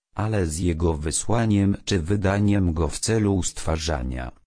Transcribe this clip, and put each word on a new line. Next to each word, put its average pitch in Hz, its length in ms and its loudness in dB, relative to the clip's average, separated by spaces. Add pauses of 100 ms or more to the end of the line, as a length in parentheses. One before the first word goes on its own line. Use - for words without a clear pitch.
(160)
ale 104 300 -2
z 78 140 -4
jego 85 340 0
wysłaniem 98 920 2
czy 101 140 0
wydaniem 98 760 2
go 80 140 0
w 71 120 -6
celu 101 440 0
stwarzania, 65 880 -4 (160)